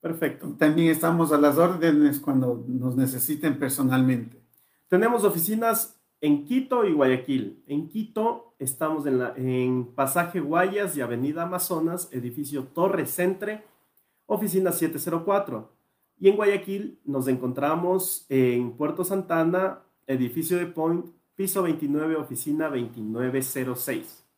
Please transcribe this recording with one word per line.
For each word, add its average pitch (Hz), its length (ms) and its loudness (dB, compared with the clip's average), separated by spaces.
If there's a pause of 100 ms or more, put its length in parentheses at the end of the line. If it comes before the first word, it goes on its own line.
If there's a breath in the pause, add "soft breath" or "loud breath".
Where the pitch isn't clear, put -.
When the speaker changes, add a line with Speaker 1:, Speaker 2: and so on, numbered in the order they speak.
Speaker 1:
Perfecto. 160 460 -4
Speaker 2:
Y 143 60 -8
también 160 380 4
estamos 165 400 2
a 147 60 4
las 143 200 6
órdenes 160 600 4
cuando 127 480 0
nos 127 280 -2
necesiten 131 640 0
personalmente. 131 800 0 (480)
Speaker 1:
Tenemos 220 360 4
oficinas 214 760 0 (220)
en 147 240 2
Quito 247 400 2
y 175 80 2
Guayaquil. 127 760 0
En 147 220 -4
Quito 220 680 -4
estamos 151 480 -4
en 131 120 2
la, 123 160 -4
en 127 520 -2
Pasaje 170 520 -2
Guayas 180 560 0
y 139 60 -4
Avenida 131 420 -4
Amazonas, 175 680 -4
edificio 131 540 -6
Torre 170 420 0
Centre, 196 560 -4 (600)
oficina 190 460 0
siete 160 280 -2
cero 165 260 -4
cuatro. 196 460 -2 (480)
Y 196 100 8
en 202 60 6
Guayaquil 202 680 0
nos 135 240 -2
encontramos 147 1000 -2
en 123 440 2
Puerto 151 300 -4
Santana, 180 760 0 (280)
edificio 135 500 -2
de 175 100 -2
Point, 170 400 -2 (280)
piso 190 280 -2
veintinueve, 156 520 -2
oficina 151 540 -4
veintinueve 120 720 -4
cero 127 340 -6
seis. - 480 -8 (140)